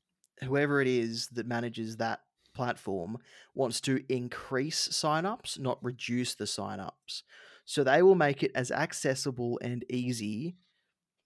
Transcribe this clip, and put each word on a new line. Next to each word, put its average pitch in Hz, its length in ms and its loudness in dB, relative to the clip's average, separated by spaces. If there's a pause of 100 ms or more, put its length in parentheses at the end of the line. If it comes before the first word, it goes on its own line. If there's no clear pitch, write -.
(440)
whoever 143 360 2
it 135 60 4
is 117 460 0
that 120 140 -6
manages 117 500 -4
that 110 240 -4 (340)
platform, 110 640 -4 (360)
wants 131 260 -2
to 131 280 0
increase 131 880 -2
sign-ups, 165 640 -2
not 127 240 -2
reduce 120 540 -2
the 107 100 -4
sign-ups. - 760 -8 (400)
So - 180 0
they 143 200 8
will 190 120 12
make 147 300 4
it - 100 0
as 127 160 0
accessible 135 920 -2
and 120 300 -4
easy 123 680 -2 (680)